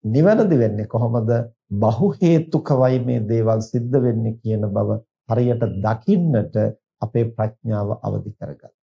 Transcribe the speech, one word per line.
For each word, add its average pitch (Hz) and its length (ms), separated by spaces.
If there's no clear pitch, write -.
නිවැරදි 170 540
වෙන්නේ 107 280
කොහොමද? 117 460
බහු 113 420
හේතුකවයි 131 880
මේ 120 220
දේවල් 110 400
සිද්ධ 123 360
වෙන්නේ 113 360
කියන 110 300
බව 104 360
හරියට 120 400
දකින්නට 117 760
අපේ 113 280
ප්‍රඥාව 110 720
අවදි 101 340
කරගන්න. - 520